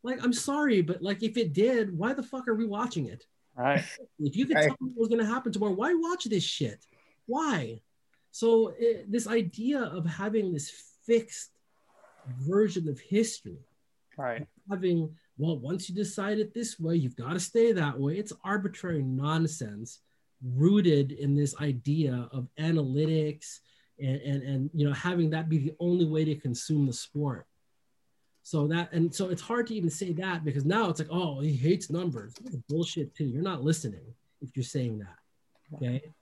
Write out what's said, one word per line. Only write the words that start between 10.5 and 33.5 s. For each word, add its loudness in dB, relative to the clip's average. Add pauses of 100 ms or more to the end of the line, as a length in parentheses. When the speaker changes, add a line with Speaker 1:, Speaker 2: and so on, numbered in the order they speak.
Speaker 1:
this -6 (360)
fixed 0 (880)
version 2
of -6
history, -2 (580)
Speaker 2:
Right. -4 (220)
Speaker 1:
having, 0 (220)
well, 0
once -6
you -6
decide -2
it -4
this -6
way, 0
you've 0
gotta -4
stay 4
that 0
way. 0
It's -8 (100)
arbitrary -2
nonsense -2 (420)
rooted 6
in 0
this 2
idea 0
of -6 (100)
analytics 0 (400)
and, -2
and, -2
and, -2
you 2
know, 2
having 0
that -2
be 2
the -2
only 4
way 2
to 0
consume 0
the -2
sport. -6 (1000)
So 0
that, 0
and 2
so -2
it's -4
hard 0
to -4
even 0
say -4
that -4
because 0
now 4
it's -2
like, -4
"Oh, -2
he 0
hates 0
numbers." -4 (100)
That's -10 (100)
bullshit -4
too. -4
You're -2
not -4